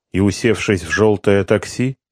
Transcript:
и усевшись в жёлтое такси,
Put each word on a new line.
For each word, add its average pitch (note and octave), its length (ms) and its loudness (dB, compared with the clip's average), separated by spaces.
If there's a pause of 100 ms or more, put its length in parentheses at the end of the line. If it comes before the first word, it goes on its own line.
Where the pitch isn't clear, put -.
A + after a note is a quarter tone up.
(120)
и F2+ 80 -2
усевшись G2+ 640 0
в D#2+ 80 -12
жёлтое G2+ 540 2
такси, B2 540 -2 (140)